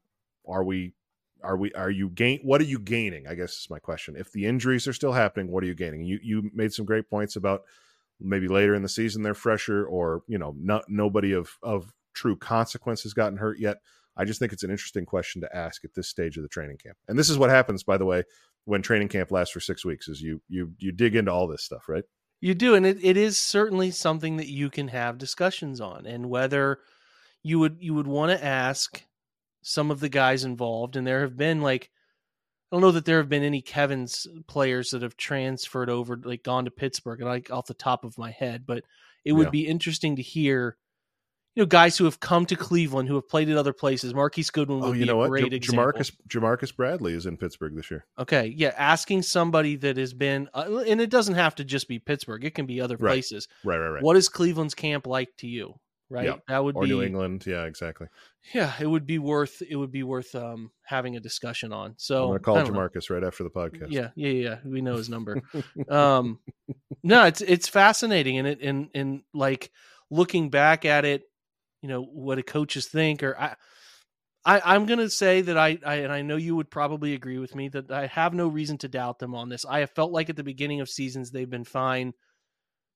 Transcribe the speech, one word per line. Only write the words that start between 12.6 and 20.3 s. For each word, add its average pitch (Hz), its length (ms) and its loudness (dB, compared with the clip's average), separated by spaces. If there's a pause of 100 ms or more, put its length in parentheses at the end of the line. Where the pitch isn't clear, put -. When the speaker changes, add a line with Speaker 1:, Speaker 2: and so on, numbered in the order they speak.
Speaker 1:
has 104 100 -12
gotten 104 240 0
hurt 107 220 -4
yet. 104 180 -2 (380)
I 98 100 -2
just 107 140 -4
think 110 140 -2
it's 90 100 -10
an 92 80 -4
interesting 98 340 -6
question 90 360 -6
to 82 140 -10
ask 85 280 -10
at 80 120 -18
this 90 120 -8
stage 82 300 -6
of 78 60 -8
the 73 60 -12
training 71 280 -12
camp. - 200 -20 (100)
And 113 100 -4
this 151 120 4
is 147 80 2
what 131 120 6
happens, 123 340 4
by 98 140 2
the 92 80 0
way, 90 180 2 (420)
when 101 160 0
training 104 280 2
camp 92 220 -4
lasts 90 220 0
for 90 60 -10
six - 240 -8
weeks, 80 240 -8
is 76 140 -12
you, 78 260 -8